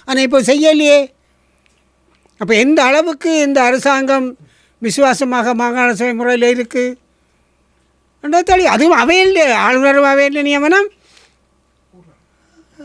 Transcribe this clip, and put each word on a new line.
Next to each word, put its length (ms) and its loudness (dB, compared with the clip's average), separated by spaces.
ஆனால் 180 -2
இப்போ 180 0
செய்யலையே. 720 2
அப்ப 180 -2
எந்த 280 2
அளவுக்கு 580 0
இந்த 220 0
அரசாங்கம் 760 -2
விசுவாசமாக 760 -2
மாகாண 420 -2
சபை 180 -4
முறையில் 360 -2
இருக்கு 480 -4
என்றால் 220 -2
தெரியும். 280 0
அதுவும் 260 2
அவையில் 540 2
ஆளுநரும் 520 0
அவையில் 380 0
நியமனம், 480 0